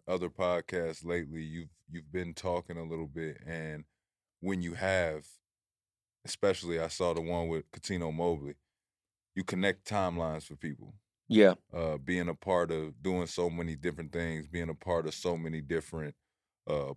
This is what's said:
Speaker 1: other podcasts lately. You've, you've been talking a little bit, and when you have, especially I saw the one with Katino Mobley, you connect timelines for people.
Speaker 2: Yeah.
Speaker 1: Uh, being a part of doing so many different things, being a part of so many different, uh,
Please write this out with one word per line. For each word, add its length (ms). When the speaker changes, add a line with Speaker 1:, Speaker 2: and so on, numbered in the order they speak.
Speaker 1:
other 220
podcasts 760
lately. 380
You've, 260
you've 200
been 220
talking 440
a 60
little 240
bit, 380
and 380
when 200
you 140
have, 500
especially 540
I 80
saw 260
the 80
one 260
with 240
Katino 420
Mobley, 420
you 80
connect 460
timelines 540
for 120
people. 380
Speaker 2:
Yeah. 240
Speaker 1:
Uh, 240
being 300
a 80
part 340
of 320
doing 260
so 220
many 280
different 340
things, 340
being 240
a 60
part 320
of 60
so 240
many 240
different, 540
uh, 280